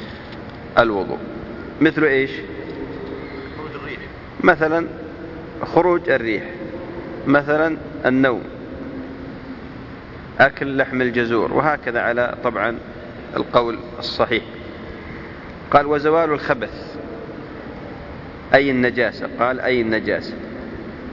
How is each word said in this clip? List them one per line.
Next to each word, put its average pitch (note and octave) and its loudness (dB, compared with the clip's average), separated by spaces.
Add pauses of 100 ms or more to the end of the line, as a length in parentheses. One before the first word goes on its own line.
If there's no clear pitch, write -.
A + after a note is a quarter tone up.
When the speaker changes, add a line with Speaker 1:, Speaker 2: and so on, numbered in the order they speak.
(800)
Speaker 1:
الوضوء. G#2+ 4 (640)
مثل D3+ 4
إيش؟ C3+ 4 (1300)
Speaker 2:
خروج D3+ -8
الريح. C#3 -10 (440)
Speaker 1:
مثلًا D#3+ 6 (800)
خروج F3 4
الريح، A2+ 2 (840)
مثلًا D3 4 (280)
النوم، B2+ 4 (2000)
أكل C#3 4
لحم C3 2
الجزور، A#2 4
وهكذا C3+ 2
على A#2 2
طبعًا A2+ 0 (580)
القول A#2+ 2 (200)
الصحيح. - 0 (1300)
قال: C#3+ 8
"وزوال D#3 4
الخبث"، - -2 (1600)
أي C#3 8
النجاسة، A#2+ 2 (100)
قال: B2 4
"أي B2 4
النجاسة"، A2 0 (800)